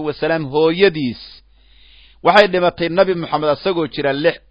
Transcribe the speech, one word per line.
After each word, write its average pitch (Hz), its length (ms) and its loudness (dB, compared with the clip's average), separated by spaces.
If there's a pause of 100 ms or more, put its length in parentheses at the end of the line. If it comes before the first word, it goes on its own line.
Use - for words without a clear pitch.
wasalaam 156 400 -4
hooyadiis 156 760 0 (1000)
waxay 202 240 6
dhimatay 175 420 -2
Nabi 185 260 2
Muxamed 156 340 -4
asagoo 160 380 -2
jira 143 260 -4
lix, 151 220 0 (160)